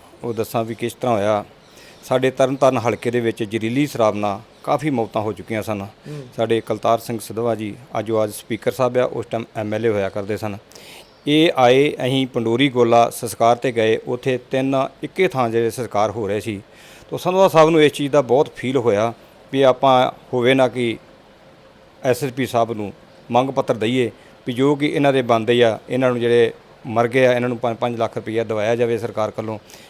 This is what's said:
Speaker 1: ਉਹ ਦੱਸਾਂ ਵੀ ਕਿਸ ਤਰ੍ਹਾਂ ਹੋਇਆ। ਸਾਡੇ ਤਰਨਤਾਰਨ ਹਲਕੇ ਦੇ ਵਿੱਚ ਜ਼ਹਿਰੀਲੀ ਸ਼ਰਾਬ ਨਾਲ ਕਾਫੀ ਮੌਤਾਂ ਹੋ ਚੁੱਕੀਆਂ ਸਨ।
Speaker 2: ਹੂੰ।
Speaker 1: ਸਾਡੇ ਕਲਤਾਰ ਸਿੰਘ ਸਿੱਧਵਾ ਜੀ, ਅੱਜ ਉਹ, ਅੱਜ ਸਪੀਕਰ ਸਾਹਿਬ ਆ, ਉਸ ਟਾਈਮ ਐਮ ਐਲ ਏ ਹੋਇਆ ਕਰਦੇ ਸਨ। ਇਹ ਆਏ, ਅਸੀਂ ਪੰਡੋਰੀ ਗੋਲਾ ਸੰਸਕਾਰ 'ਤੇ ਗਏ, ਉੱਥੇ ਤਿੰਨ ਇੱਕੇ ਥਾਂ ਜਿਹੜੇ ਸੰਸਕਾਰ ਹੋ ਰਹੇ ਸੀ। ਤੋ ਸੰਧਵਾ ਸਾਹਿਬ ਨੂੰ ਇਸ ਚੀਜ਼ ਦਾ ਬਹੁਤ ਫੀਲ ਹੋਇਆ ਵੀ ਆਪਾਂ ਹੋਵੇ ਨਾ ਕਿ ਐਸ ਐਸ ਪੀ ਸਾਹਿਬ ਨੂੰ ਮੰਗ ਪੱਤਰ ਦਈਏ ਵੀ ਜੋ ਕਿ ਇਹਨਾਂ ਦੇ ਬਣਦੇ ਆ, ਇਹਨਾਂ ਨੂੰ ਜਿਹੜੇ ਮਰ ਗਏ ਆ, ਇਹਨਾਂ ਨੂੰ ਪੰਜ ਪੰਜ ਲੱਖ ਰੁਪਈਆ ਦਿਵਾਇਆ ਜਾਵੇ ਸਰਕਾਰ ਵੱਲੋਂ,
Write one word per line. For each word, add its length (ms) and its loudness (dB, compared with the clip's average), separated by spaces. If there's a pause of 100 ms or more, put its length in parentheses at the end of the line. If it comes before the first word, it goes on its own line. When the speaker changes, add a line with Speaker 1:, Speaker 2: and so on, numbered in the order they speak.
(240)
Speaker 1:
ਉਹ 100 -6
ਦੱਸਾਂ 300 -4
ਵੀ 120 -8
ਕਿਸ 180 -6
ਤਰ੍ਹਾਂ 220 -2
ਹੋਇਆ। 300 0 (580)
ਸਾਡੇ 280 0
ਤਰਨਤਾਰਨ 460 2
ਹਲਕੇ 340 -2
ਦੇ 80 0
ਵਿੱਚ 240 -2
ਜ਼ਹਿਰੀਲੀ 440 -2
ਸ਼ਰਾਬ 280 0
ਨਾਲ 240 -4 (240)
ਕਾਫੀ 260 -2
ਮੌਤਾਂ 320 -2
ਹੋ 120 -4
ਚੁੱਕੀਆਂ 300 -6
ਸਨ। 180 -6
Speaker 2:
ਹੂੰ। 400 -16 (160)
Speaker 1:
ਸਾਡੇ 240 0
ਕਲਤਾਰ 380 -2
ਸਿੰਘ 200 -8
ਸਿੱਧਵਾ 360 -4
ਜੀ, 200 -8 (240)
ਅੱਜ 120 -6
ਉਹ, 120 2
ਅੱਜ 80 -4
ਸਪੀਕਰ 400 -6
ਸਾਹਿਬ 260 -2
ਆ, 80 2
ਉਸ 200 -6
ਟਾਈਮ 200 -6 (100)
ਐਮ 180 -6
ਐਲ 120 -2
ਏ 40 2
ਹੋਇਆ 200 -2
ਕਰਦੇ 280 -6
ਸਨ। 200 -8 (680)
ਇਹ 300 4
ਆਏ, 380 4 (100)
ਅਸੀਂ 220 -2
ਪੰਡੋਰੀ 420 0
ਗੋਲਾ 400 4
ਸੰਸਕਾਰ 460 0
'ਤੇ 160 -2
ਗਏ, 360 2
ਉੱਥੇ 320 -2 (120)
ਤਿੰਨ 360 0 (160)
ਇੱਕੇ 240 -2
ਥਾਂ 220 0
ਜਿਹੜੇ 200 2
ਸੰਸਕਾਰ 420 -2
ਹੋ 160 -6
ਰਹੇ 120 -2
ਸੀ। 220 -6 (480)
ਤੋ 80 -6
ਸੰਧਵਾ 300 2
ਸਾਹਿਬ 220 6
ਨੂੰ 140 6
ਇਸ 80 6
ਚੀਜ਼ 200 -6
ਦਾ 100 4
ਬਹੁਤ 340 2
ਫੀਲ 220 -4
ਹੋਇਆ 360 0 (380)
ਵੀ 100 0
ਆਪਾਂ 500 4 (220)
ਹੋਵੇ 200 2
ਨਾ 140 4
ਕਿ 300 -4 (1080)
ਐਸ 200 0
ਐਸ 80 -4
ਪੀ 140 -4
ਸਾਹਿਬ 280 0
ਨੂੰ 200 -8 (380)
ਮੰਗ 180 2
ਪੱਤਰ 240 -2
ਦਈਏ 380 0 (360)
ਵੀ 60 -4
ਜੋ 220 2
ਕਿ 120 -2
ਇਹਨਾਂ 260 2
ਦੇ 80 2
ਬਣਦੇ 420 2
ਆ, 160 2 (100)
ਇਹਨਾਂ 200 0
ਨੂੰ 100 -2
ਜਿਹੜੇ 340 2 (340)
ਮਰ 200 0
ਗਏ 180 2
ਆ, 80 4
ਇਹਨਾਂ 160 0
ਨੂੰ 80 -4
ਪੰਜ 200 -4
ਪੰਜ 200 -4
ਲੱਖ 180 -4
ਰੁਪਈਆ 280 -4
ਦਿਵਾਇਆ 320 -2
ਜਾਵੇ 220 0
ਸਰਕਾਰ 320 -4
ਵੱਲੋਂ, 300 -8 (300)